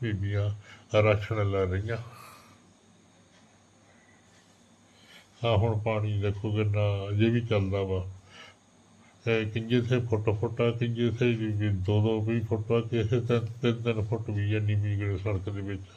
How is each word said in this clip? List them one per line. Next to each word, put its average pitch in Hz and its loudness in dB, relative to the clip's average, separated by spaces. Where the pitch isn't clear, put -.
ਬੀਬੀਆਂ 101 -2
ਰਾਸ਼ਨ 104 2
ਲੈ 95 2
ਰਹੀਆਂ। 101 -2
ਆਹ 113 6
ਹੁਣ 107 2
ਪਾਣੀ 107 -2
ਦੇਖੋ 104 -2
ਕਿੰਨਾ 104 0
ਅਜੇ 104 4
ਵੀ 120 2
ਚੱਲਦਾ 98 0
ਵਾ। 95 -4
ਤੇ 113 2
ਕਿੰਜੇ 113 0
ਸੇ 123 2
ਫੁੱਟ 110 0
ਫੁੱਟ 110 0
ਆ, 120 4
ਕਿੰਜੇ 117 0
ਸੇ 120 2
ਵੀ, 110 -2
ਵੀ 104 0
ਦੋ 101 2
ਦੋ 110 2
ਵੀ 113 0
ਫੁੱਟ 113 -2
ਆ, 117 4
ਕਿਸੇ 117 0
ਤੇ 117 2
ਤਿੰਨ 117 0
ਤਿੰਨ 110 0
ਫੁੱਟ 107 -4
ਵੀ 104 0
ਆ 107 2
ਨੀਵੀਂ 104 0
ਗਏ 101 -2
ਸੜਕ 98 -2
ਦੇ 101 -6
ਵਿੱਚ। 98 -6